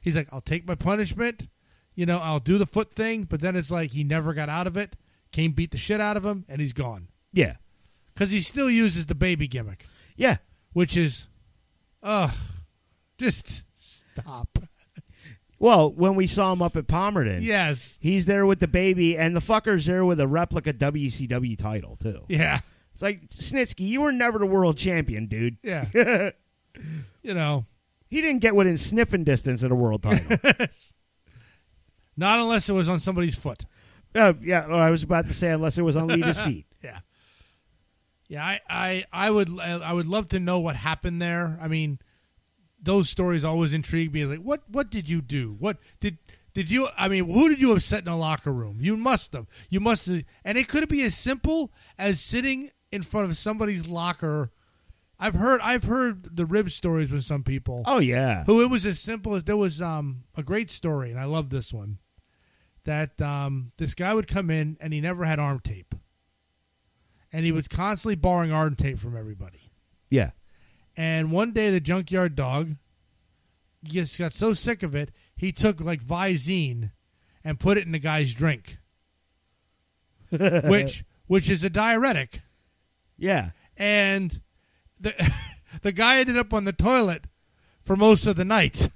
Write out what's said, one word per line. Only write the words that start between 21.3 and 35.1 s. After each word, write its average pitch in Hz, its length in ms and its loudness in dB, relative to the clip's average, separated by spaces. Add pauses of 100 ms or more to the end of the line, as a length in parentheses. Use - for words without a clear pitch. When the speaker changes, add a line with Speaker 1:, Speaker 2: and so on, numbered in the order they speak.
Speaker 2:
title, 107 400 -6
too. - 340 -8
Speaker 1:
Yeah. 156 300 0 (360)
Speaker 2:
It's - 80 -12
like, 196 260 -4
Snitsky, 226 580 -4
you 240 140 -2
were 294 120 2
never 240 280 0
the 202 60 2
world 185 320 2
champion, 151 480 -2
dude. 113 360 -2
Speaker 1:
Yeah. 196 720 0
Speaker 2:
<laughs> - 60 -20 (840)
Speaker 1:
You 220 120 -6
know. 147 320 0 (420)
Speaker 2:
He 294 140 -2
didn't 285 180 2
get 214 160 6
within 185 220 6
sniffing 202 460 2
distance 131 380 0
of 127 60 0
the 127 80 4
world 113 260 2
title. 202 400 2
Speaker 1:
<laughs> 254 240 4 (1500)
Not 202 220 4
unless 226 300 2
it 208 40 0
was 185 160 2
on 175 120 0
somebody's 175 340 0
foot. - 300 -10 (500)
Speaker 2:
Uh, 208 260 8
yeah, 165 260 0
or 160 80 0
I 165 160 6
was 165 120 4
about 165 240 0